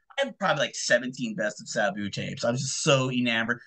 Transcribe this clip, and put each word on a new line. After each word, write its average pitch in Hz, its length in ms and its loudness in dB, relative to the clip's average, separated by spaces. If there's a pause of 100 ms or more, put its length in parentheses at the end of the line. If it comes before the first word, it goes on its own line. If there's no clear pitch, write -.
(200)
I 277 60 2
had - 140 -10
probably, 147 260 2
like, - 100 -6
seventeen 123 600 0
Best 104 260 -2
of 113 60 -16
Sabu 101 420 0
tapes. - 340 -6
I 147 80 2
was 127 100 0
just - 220 -4
so 131 280 4
enamored. 120 560 0